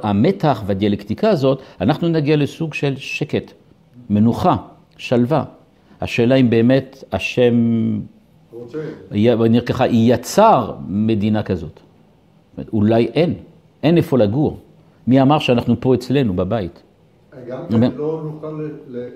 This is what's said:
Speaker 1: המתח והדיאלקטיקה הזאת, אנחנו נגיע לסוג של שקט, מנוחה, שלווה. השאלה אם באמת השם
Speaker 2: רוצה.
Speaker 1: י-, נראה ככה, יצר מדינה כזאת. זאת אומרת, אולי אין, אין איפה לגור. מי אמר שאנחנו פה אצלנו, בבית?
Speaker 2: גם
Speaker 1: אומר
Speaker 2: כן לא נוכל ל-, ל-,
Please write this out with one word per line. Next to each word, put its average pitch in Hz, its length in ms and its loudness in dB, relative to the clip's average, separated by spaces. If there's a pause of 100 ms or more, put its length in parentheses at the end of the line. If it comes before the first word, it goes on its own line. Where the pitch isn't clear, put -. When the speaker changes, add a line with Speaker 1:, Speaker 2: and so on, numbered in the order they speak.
Speaker 1:
המתח 120 600 0
והדיאלקטיקה 104 640 -2
הזאת, 139 320 0 (200)
אנחנו 147 260 0
נגיע 156 300 0
לסוג 147 360 -4
של 135 240 -4
שקט, - 540 -6 (580)
מנוחה, 113 460 2 (420)
שלווה. 127 460 0 (580)
השאלה 120 340 0
אם 131 140 4
באמת 120 600 2
השם 120 440 0 (960)
Speaker 2:
רוצה. 120 260 -14 (360)
Speaker 1:
י-, 110 220 2
נראה 117 300 2
ככה, 127 220 0
יצר 120 840 2 (140)
מדינה 107 560 0
כזאת. 82 260 -4
זאת - 880 -20
אומרת, - 160 -12
אולי 113 400 2
אין, 151 200 0 (500)
אין 165 140 4
איפה 143 200 2
לגור. 117 400 0 (500)
מי 135 140 4
אמר 143 180 4
שאנחנו 120 400 0
פה 127 160 2
אצלנו, 127 380 0
בבית? 92 500 -4 (640)
Speaker 2:
גם - 100 -10 (140)
Speaker 1:
אומר 117 180 2
Speaker 2:
כן - 60 -10
לא 156 260 -6
נוכל 151 380 -10
ל-, 135 360 -12
ל-, 123 180 -10